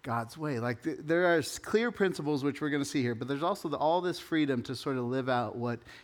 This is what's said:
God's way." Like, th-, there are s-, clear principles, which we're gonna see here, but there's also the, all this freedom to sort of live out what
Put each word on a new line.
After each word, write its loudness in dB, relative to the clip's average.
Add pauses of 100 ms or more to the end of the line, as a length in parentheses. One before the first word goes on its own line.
God's -4
way." -2
Like, -2
th-, -4
there 2
are 6
s-, -2
clear 2
principles, 0
which -2
we're -2
gonna 0
see 0
here, 0
but -6
there's -2
also -2
the, -2
all 4
this -2
freedom 2
to -6
sort -4
of -2
live -2
out 0
what -2 (260)